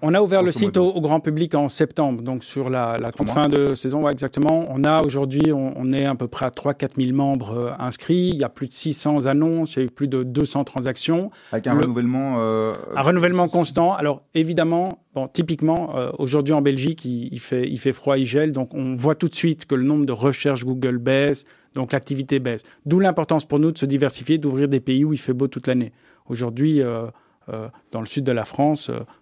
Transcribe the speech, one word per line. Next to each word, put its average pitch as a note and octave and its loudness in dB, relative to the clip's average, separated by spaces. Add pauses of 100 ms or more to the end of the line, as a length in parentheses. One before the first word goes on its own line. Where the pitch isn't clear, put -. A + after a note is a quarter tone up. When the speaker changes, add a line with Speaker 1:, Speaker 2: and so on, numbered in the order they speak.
Speaker 1:
On D#3+ 4
a G3+ 4
ouvert F#3+ 4
le F3+ 2
Speaker 2:
grosso G#3+ 0
Speaker 1:
site F#3 0
Speaker 2:
modo ? F3+ 6
Speaker 1:
au, F#3 0
au E3+ -2
grand D#3 2
public D#3 -2
en D3 2
septembre, C3+ -2
donc B2+ -6
sur C3 -4
la, A#2 -2
la A#2 -4
Speaker 2:
Trois - -4
Speaker 1:
toute - -2
Speaker 2:
mois. - 4
Speaker 1:
fin D3 2
de C#3+ 2
saison. C#3 -2
Ouais, D3 2
exactement. D3 0
On C3+ -2
a D#3 4
aujourd'hui, C#3 2
on, C3+ -2
on C3 -2
est C#3 0
à C3+ 0
peu A#2+ -4
près C3 -4
à - -2
trois, - -2
quatre C3+ -6
mille B2+ 0
membres, C3+ 0
euh, A#2+ -4
inscrits. E3 0
Il D#3+ -2
y C#3 0
a A#2+ -2
plus - -10
de - -12
six D#3 -4
cents D3 0
annonces, D#3 2
il C3+ -2
y - 2
a - -2
eu A#2+ -4
plus C#3+ -4
de C3 -2
deux B2+ 0
cents C#3+ -2
transactions. D#3+ -2 (220)
Speaker 2:
Avec - -4
un C#3+ 2
Speaker 1:
Le D3 4
Speaker 2:
renouvellement, B2+ 0
euh, A2 0 (220)
Speaker 1:
Un C#3 0
renouvellement F3 4
Speaker 2:
s- E3+ -2
Speaker 1:
constant. E3+ 2
Alors D3 -2 (100)
évidemment, E3 0 (100)
bon, C3 -4
typiquement, D#3 0
euh, B2+ -2
aujourd'hui C#3+ 2
en D3 4
Belgique, C#3 0
il, B2 -6
il A#2+ -10
fait, B2+ -4
il C3 -4
fait B2+ 0
froid, C#3 0
il C3+ 2
gèle, D3 0
donc B2+ -6
on C3 -4
voit C3+ 2
tout D#3+ 0
de - -6
suite D#3+ -2
que C#3+ 0
le B2+ 2
nombre D3 2
de C3 0
recherches B2+ 0
Google B2+ 0
baisse, C3+ 0 (300)
donc C3 -4
l'activité C3+ 0
baisse. A#2+ -4 (240)
D'où F3 4
l'importance E3 2
pour D3 0
nous D#3+ 4
de D#3 -6
se D3 -2
diversifier, C#3 0
d'ouvrir C#3+ 0
des C#3 2
pays C3 0
où D#3 0
il C3+ -2
fait C3 -2
beau C3+ 0
toute C3 -8
l'année. B2 0 (340)
Aujourd'hui, B2+ 0
euh, A#2 -4 (440)
euh, A2 -10 (240)
dans A2+ -6
le A2 -8
sud C#3+ -4
de C3 0
la A#2 0
France, D3 0
euh, A#2 -6 (200)